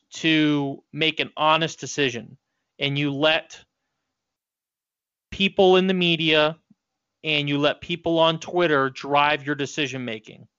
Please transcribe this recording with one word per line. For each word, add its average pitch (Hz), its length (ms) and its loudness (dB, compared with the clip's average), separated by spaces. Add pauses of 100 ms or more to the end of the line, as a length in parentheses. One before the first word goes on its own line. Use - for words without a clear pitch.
(120)
to 151 720 0 (100)
make 156 260 -2
an 135 160 -4
honest 156 440 0
decision 131 580 -6 (400)
and 139 220 -4
you 143 120 -2
let 151 480 -2 (1700)
people 190 460 4
in 185 100 2
the 190 60 2
media 160 600 2 (680)
and 147 260 -4
you 143 80 0
let 143 240 0
people 170 380 -4
on 160 200 2
Twitter 151 520 0
drive 143 520 0
your 143 120 -4
decision 135 500 -6
making. 110 420 -14 (120)